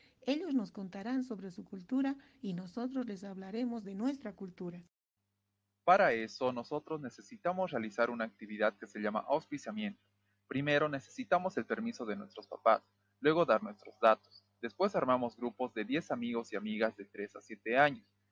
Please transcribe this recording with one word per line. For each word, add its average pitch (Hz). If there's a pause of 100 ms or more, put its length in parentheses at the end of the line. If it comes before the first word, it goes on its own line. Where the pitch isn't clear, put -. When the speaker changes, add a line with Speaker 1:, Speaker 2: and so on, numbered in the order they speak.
(220)
Speaker 1:
Ellos 302
nos 214
contarán 202
sobre 196
su 190
cultura 269 (240)
y 190
nosotros 240
les 196
hablaremos 202
de 196
nuestra 226
cultura. 175 (1000)
Speaker 2:
Para 180
eso, 113
nosotros 147
necesitamos 180
realizar 117
una 117
actividad 107
que 113
se 107
llama 104
auspiciamiento. 113 (480)
Primero 147
necesitamos 180
el 113
permiso 113
de 101
nuestros -
papás, - (380)
luego 160
dar 110
nuestros -
datos. - (160)
Después 190
armamos 127
grupos 123
de 107
diez 139
amigos 117
y 104
amigas 107
de 101
tres -
a -
siete 113
años. 143 (260)